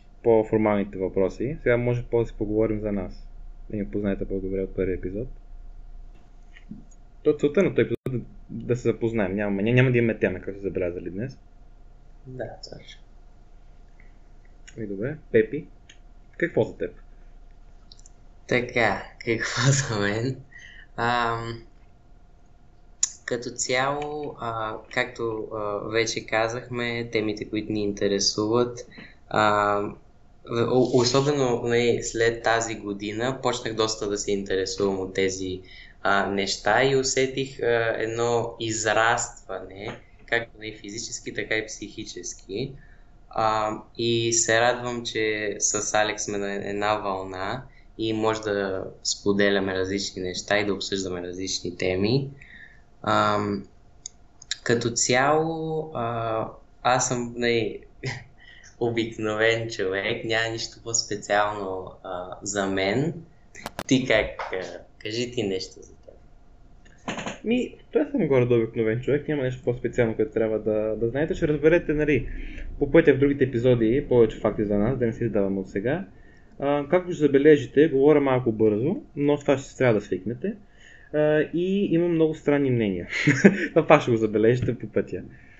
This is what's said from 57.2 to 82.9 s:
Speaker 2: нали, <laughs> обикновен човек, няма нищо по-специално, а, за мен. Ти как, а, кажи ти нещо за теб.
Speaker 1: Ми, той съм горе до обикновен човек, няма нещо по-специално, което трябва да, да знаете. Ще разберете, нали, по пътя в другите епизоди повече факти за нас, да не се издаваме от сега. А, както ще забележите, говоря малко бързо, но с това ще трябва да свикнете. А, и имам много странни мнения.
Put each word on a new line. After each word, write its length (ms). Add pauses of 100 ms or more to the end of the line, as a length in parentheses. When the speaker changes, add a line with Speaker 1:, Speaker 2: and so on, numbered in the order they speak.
Speaker 2:
нали, 420 (240)
<laughs> 760
обикновен 880
човек, 560
няма 240
нищо 340
по-специално, 1080 (120)
а, 400
за 240
мен. 460 (720)
Ти 200
как, 180 (280)
а, 260 (240)
кажи 280
ти 120
нещо 380
за 100
теб. 220 (1300)
Speaker 1:
Ми, 320 (160)
той 200
съм 160
горе 180
до 100
обикновен 460
човек, 260
няма 160
нещо 200
по-специално, 520
което 160
трябва 280
да, 360
да 140
знаете. 260
Ще 120
разберете, 460
нали, 340 (520)
по 120
пътя 220
в 60
другите 240
епизоди 640
повече 300
факти 260
за 120
нас, 200
да 80
не 80
се 120
издаваме 340
от 100
сега. 360 (540)
А, 300
както 240
ще 100
забележите, 640
говоря 340
малко 300
бързо, 520 (120)
но 220
с 40
това 160
ще 200
трябва 160
да 80
свикнете. 540 (580)
А, 260 (140)
и 380
имам 200
много 240
странни 360
мнения. 360 (320)